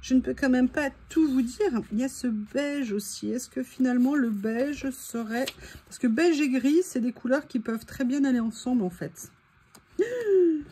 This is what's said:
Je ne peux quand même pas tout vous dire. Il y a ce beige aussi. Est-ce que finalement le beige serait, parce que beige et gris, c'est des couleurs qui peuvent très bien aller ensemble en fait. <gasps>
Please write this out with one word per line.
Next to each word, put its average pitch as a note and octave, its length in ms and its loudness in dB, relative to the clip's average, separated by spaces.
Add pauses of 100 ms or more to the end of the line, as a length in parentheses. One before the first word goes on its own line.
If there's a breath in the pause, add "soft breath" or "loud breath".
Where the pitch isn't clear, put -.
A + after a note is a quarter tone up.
Je - 140 -2
ne B3+ 60 8
peux B3+ 140 -2
quand C#4 140 0
même B3+ 200 4
pas C#4 220 -2 (180)
tout D#4+ 200 4
vous C4 140 2
dire. B3 400 0 (100)
Il G#3 60 -2
y B3 60 0
a C4+ 40 0
ce - 200 -6
beige B3+ 640 -4
aussi. G#3 380 -6
Est-ce A#3+ 180 -6
que C4 140 -8
finalement B3+ 520 2
le B3+ 160 2
beige A#3 600 -2
serait, A#3 560 -6 (400 loud breath)
parce - 120 -20
que - 80 -2
beige D4 340 4
et D4+ 80 2
gris, C4+ 340 4
c'est - 180 -2
des A#3 120 -2
couleurs C4 340 -2
qui - 120 -4
peuvent A3+ 260 -6
très - 200 -6
bien C#4 200 0
aller B3+ 160 4
ensemble A3+ 420 -2
en F3+ 80 0
fait. D#3+ 400 -12 (680)
<gasps> F#4+ 760 2